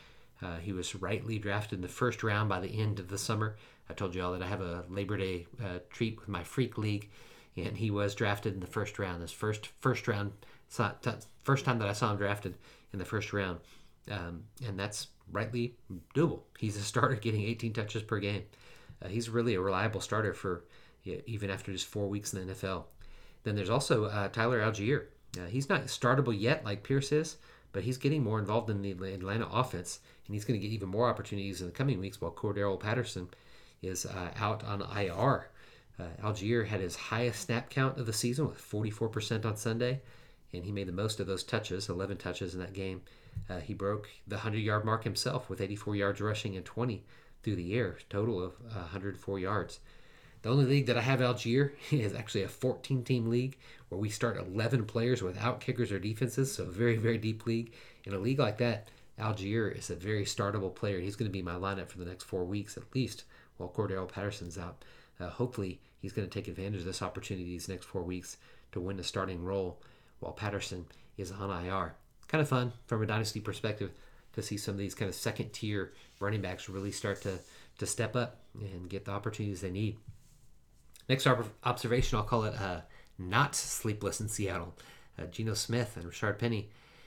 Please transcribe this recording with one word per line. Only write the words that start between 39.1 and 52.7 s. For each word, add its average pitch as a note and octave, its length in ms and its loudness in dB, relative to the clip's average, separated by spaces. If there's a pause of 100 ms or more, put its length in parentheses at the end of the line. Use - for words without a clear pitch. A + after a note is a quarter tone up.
on G#2+ 100 0
Sunday, A#2+ 460 0 (500)
and F2 100 -6
he G2+ 100 -4
made G2 160 -2
the F2+ 40 -4
most G#2 280 0
of F#2+ 60 0
those F#2 180 0
touches, G2+ 440 -2
eleven F#2+ 300 -2
touches F2+ 340 -4
in F2+ 80 -4
that F2+ 140 -6
game. F#2+ 260 -4 (480)
Uh, F#2 120 -4
he D#2 120 -6
broke G2+ 380 -2 (160)
the G2+ 100 -4
hundred G#2 220 0
yard G#2+ 260 4
mark A2 200 2
himself - 440 0
with F#2+ 140 -2
eighty-four G2+ 340 -2
yards G2+ 240 4
rushing G#2 360 0
and F2+ 100 -6
twenty A2+ 400 -2 (360)
through G#2 140 2
the F2 180 0
air, G2+ 220 0 (140)
total G2+ 320 2
of, F2+ 100 -4 (180)
uh, G#2 180 -6
hundred F#2+ 280 -4
four G2 220 -2
yards. F#2+ 420 0 (600)
The A2 80 0
only C3 160 8
league C#3 200 6
that A#2 120 6
I A2+ 40 2
have B2+ 180 4
Allgeier B2 600 4
<laughs> - 100 -6
is G#2+ 240 4
actually G#2+ 280 0
a G2 60 0
fourteen - 540 0